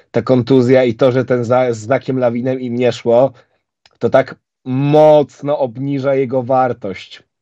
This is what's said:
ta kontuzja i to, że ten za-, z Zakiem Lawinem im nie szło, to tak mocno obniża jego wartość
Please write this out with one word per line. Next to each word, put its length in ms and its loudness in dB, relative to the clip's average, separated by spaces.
ta 100 -2
kontuzja 640 2
i 100 0
to, 180 2
że 140 -2
ten 180 -2
za-, 300 0
z 40 -8
Zakiem 420 -4
Lawinem 400 -2
im 160 -8
nie 160 0
szło, 400 0
to 100 -2
tak 260 0
mocno 920 2
obniża 560 -4
jego 280 -2
wartość 800 -4